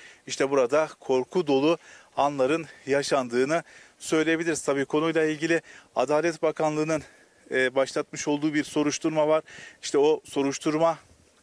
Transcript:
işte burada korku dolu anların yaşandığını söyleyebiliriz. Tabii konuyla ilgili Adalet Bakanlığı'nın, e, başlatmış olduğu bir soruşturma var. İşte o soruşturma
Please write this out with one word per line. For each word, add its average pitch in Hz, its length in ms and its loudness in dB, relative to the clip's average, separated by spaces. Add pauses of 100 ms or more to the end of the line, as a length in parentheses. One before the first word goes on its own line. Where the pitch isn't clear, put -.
(260)
işte 139 240 -2
burada 139 380 2 (120)
korku 131 460 0
dolu 147 320 2 (380)
anların 143 500 0 (200)
yaşandığını 135 760 0 (360)
söyleyebiliriz. 160 640 0
Tabii 139 220 0
konuyla 160 400 0
ilgili 156 380 0 (340)
Adalet 151 460 0
Bakanlığı'nın, 156 600 -2 (480)
e, 127 240 0
başlatmış 139 540 -2
olduğu 147 260 0
bir 147 100 0
soruşturma 151 640 0
var. 156 140 2 (400)
İşte - 160 -2
o 147 260 4
soruşturma 151 760 0 (440)